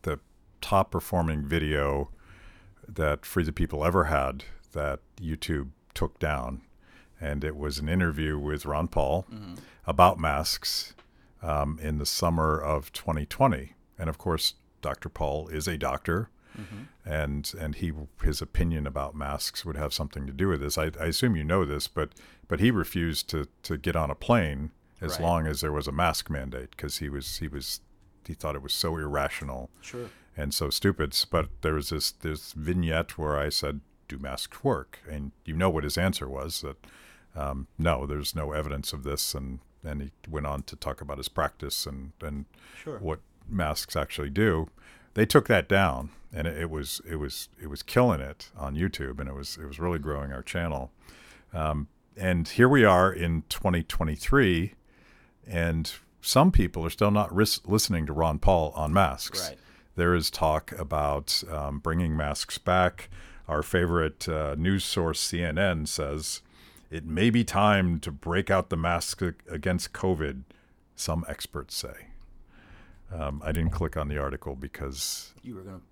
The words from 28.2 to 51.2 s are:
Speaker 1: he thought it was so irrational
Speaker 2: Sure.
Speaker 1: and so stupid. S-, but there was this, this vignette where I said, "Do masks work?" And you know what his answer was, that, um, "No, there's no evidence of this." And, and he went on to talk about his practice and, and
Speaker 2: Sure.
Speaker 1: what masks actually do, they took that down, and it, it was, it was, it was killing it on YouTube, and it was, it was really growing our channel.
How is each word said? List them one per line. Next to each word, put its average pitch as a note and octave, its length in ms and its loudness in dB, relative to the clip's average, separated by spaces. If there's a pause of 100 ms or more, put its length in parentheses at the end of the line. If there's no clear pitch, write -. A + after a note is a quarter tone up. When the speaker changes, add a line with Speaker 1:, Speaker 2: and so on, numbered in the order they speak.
Speaker 1:
he F2 80 -10
thought D2+ 220 -6
it C#2 60 -8
was C#2 120 -8
so E2 220 0
irrational C#2+ 760 -4 (120)
Speaker 2:
Sure. A#2+ 260 -12 (300)
Speaker 1:
and D2 160 -2
so D2 160 -2
stupid. D#2+ 420 0
S-, - 140 0
but D#2+ 240 0 (120)
there D#2 120 0
was D2 160 -4
this, D2+ 240 -2
this D#2 400 -8
vignette E2 640 0
where D2+ 200 0
I D2 120 0
said, C#2+ 320 -4 (260)
"Do C#2 100 -10
masks C2+ 460 -8
work?" G2 360 -2 (120)
And C#2+ 220 -8 (100)
you D#2 140 -4
know F#2 120 4
what D#2+ 140 0
his D2 140 -2
answer E2+ 320 0
was, C2+ 320 -6
that, C#2 160 -8 (580)
um, C#2 320 -4 (100)
"No, D2+ 280 2
there's D2 280 -4
no D2+ 200 -4
evidence D2 400 -4
of C#2+ 100 -10
this." C#2+ 320 -4
And, C2+ 240 -8 (240)
and D2 200 -6
he C#2+ 80 -10 (180)
went D2+ 180 -4
on C#2+ 160 -4
to - 140 -14
talk - 240 -6
about C#2+ 160 -8
his C2+ 100 -8
practice - 580 -4
and, C2+ 360 -10
and C#2+ 240 -6 (360)
Speaker 2:
Sure. D3 180 -10
Speaker 1:
what D#2 200 -4 (300)
masks E2+ 480 -2
actually D2 320 -2
do, D#2+ 400 2 (460)
they A2 100 6
took - 220 6
that G2 200 6
down, D2+ 440 4 (200)
and D#2+ 160 -4
it, D#2+ 100 -4
it E2 120 -2
was, D2+ 400 -6
it E2 60 -4
was, D2 340 -6 (120)
it D#2+ 60 -10
was C#2+ 140 -10
killing A#2+ 400 4
it C#2 340 -12
on C#2 200 -6
YouTube, C#2+ 440 -2
and C2+ 80 -6
it C2+ 60 -8
was, C#2 260 -10
it D#2 60 -10
was C#2+ 140 -12
really E2+ 200 0
growing C#2+ 320 -4
our B1+ 120 -8
channel. D#2 480 -4 (600)